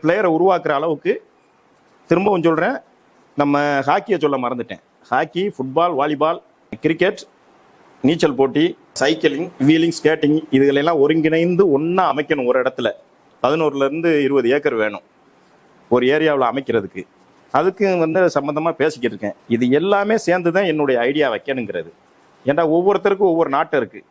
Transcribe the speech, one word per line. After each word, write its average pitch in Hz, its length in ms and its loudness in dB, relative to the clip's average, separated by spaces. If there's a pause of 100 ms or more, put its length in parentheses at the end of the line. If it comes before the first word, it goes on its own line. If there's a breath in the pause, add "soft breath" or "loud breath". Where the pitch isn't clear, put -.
பிளேயரை 175 340 2
உருவாக்குற 170 320 2
அளவுக்கு, 156 540 -2 (840)
திரும்பவும் 185 360 0
சொல்றேன், 165 340 0 (580)
நம்ம 143 440 0
ஹாக்கியை 175 400 0
சொல்ல 135 300 -2
மறந்துட்டேன். 117 320 -10 (220)
ஹாக்கி, 160 440 -2
ஃபுட்பால், 160 460 -2
வாலிபால், 151 480 -2 (380)
கிரிக்கெட், 160 420 0 (800)
நீச்சல் 151 340 2
போட்டி, 135 420 0 (220)
சைக்கிளிங், 156 500 0 (100)
வீலிங், 160 320 4 (120)
ஸ்கேட்டிங், 156 480 2
இதுகளெல்லாம் 143 480 2
ஒருங்கிணைந்து 165 720 2
ஒண்ணா 165 420 0
அமைக்கணும் 143 320 -2
ஒரு 127 160 0
இடத்துல. 120 300 -4 (520)
பதினோருல 139 420 0
இருந்து 156 380 0
இருபது 135 260 2
ஏக்கர் 143 240 0
வேணும் 107 280 -2 (880)
ஒரு 123 180 2
ஏரியாவுல 139 500 0
அமைக்கிறதுக்கு. 98 460 -4 (480)
அதுக்கு 185 460 0
வந்து 160 220 0
சம்பந்தமா 156 520 0
பேசிக்கிட்டு 123 460 -2
இருக்கேன். 101 160 -6 (140)
இது 117 220 0
எல்லாமே 202 480 0
சேர்ந்து 175 340 -2
தான் 190 120 0
என்னுடைய 147 380 0
ஐடியா 139 300 0
வைக்கணுங்கிறது. 101 600 -6 (540)
ஏன்டா, 147 200 0
ஒவ்வொருத்தருக்கும் 190 640 0
ஒவ்வொரு 160 180 0
நாட்டம் 143 300 -2
இருக்கு. 107 320 -8